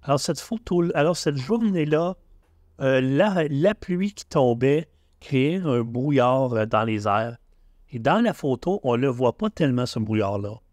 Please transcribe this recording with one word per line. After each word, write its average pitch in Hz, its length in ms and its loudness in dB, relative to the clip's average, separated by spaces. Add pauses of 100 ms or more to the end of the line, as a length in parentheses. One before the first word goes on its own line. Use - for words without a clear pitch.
Alors 139 180 0
cette - 220 -4
photo, 180 420 -2 (120)
alors 160 200 2
cette 147 220 -2
journée-là, 170 800 0 (640)
euh, 131 180 2
la, 151 480 2
la 156 260 2
pluie 190 400 -4
qui - 120 -18
tombait 135 640 2 (320)
créait 143 400 0
un 131 200 0
brouillard, 127 720 0
euh, 110 120 0
dans 110 180 0
les 107 240 -2
airs. 113 300 0 (540)
Et 123 80 -10
dans 151 220 2
la 226 120 2
photo, 156 500 -2
on 120 140 2
ne 123 60 0
le 139 40 2
voit 123 300 0
pas 214 120 -2
tellement, 123 360 0
ce - 140 -6
brouillard-là. 104 600 -2 (140)